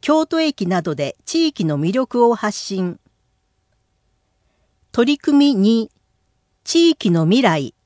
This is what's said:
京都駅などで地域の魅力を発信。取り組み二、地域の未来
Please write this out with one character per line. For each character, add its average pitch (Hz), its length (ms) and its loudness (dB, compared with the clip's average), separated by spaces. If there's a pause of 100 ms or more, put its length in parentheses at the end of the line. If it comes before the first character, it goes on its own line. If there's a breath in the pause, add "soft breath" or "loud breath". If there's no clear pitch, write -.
京 311 240 0
都 320 160 -4
駅 294 260 -4
な 180 140 -2
ど 160 140 -6
で 123 220 -8 (100)
地 320 220 -2
域 180 180 -4
の 151 120 -2
魅 160 140 -2
力 240 320 0
を 233 100 4
発 214 220 -6
信。 185 420 -6 (1900)
取 247 220 0
り 285 60 -2
組 285 360 2
み 190 60 0
二、 220 300 2 (720)
地 330 280 2
域 - 180 -2
の 165 160 2
未 226 160 2
来 156 320 -2 (120)